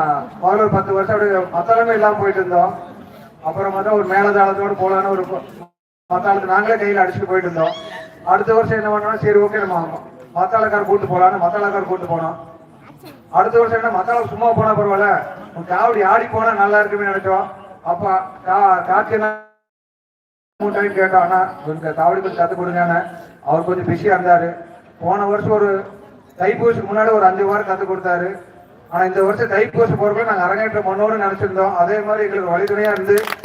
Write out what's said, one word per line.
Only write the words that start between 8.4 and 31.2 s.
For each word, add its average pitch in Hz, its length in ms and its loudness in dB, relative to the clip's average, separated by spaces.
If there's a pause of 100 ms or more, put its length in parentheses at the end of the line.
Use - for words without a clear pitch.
வருஷம் 226 240 2
என்ன 208 120 -2
பண்ணோம்னா, 208 280 -2
சரி 208 200 4
ஓகே 208 280 0
நம்ம 170 340 -4 (340)
மத்தாளக்கார 202 500 0
கூட்டு 196 220 0
போலான்னு 185 380 2
மத்தாளக்கார 202 380 -2
கூட்டு 175 240 -6
போனோம். 165 300 -4 (920)
அடுத்த 226 280 2
வருஷம் 226 240 2
என்ன 226 80 -2
மத்தாளம் 233 380 -2
சும்மா 226 240 -2
போனா 214 220 2
பரவாயில்ல, 202 340 2 (460)
உன் 170 120 -12
காவடி 208 360 2
ஆடி 226 220 4
போனா 220 280 0
நல்லா 202 280 2
இருக்குமே 202 260 -2
நினைச்சோம். 190 400 0 (380)
அப்ப 170 200 -2 (420)
கா-, 185 400 4
கார்த்தி 196 260 0
அண்ணா 214 180 0 (1300)
மூணு 202 140 -2
டைம் 196 220 -2
கேட்டோம், 185 260 4
"அண்ணா, 185 180 2 (260)
இந்த 156 260 -6
காவடி 175 280 2
கொஞ்சம் 190 200 -4
கத்து 175 140 0
கொடுங்கன்னு." 175 440 -2 (480)
அவர் 160 180 0
கொஞ்சம் 180 220 -2
பிஸியா 175 280 2
இருந்தாரு. 175 340 4 (520)
போன 196 240 0
வருஷம் 202 260 -2
ஒரு 202 200 2 (680)
தைப்பூசத்துக்கு 226 520 0
முன்னாடி 214 220 2
ஒரு 202 120 4
அஞ்சு 190 220 4
வாரம் 202 200 0
கத்து 190 180 -4
கொடுத்தாரு. 180 440 -2 (600)
ஆனா 185 140 0
இந்த 190 180 0
வருஷம் 208 280 0
தைப்பூசம் 214 500 2
போறப்ப 208 240 0
நாங்க 208 180 0
அரங்கேற்றம் 208 440 -2
பண்ணோம்னு 208 380 0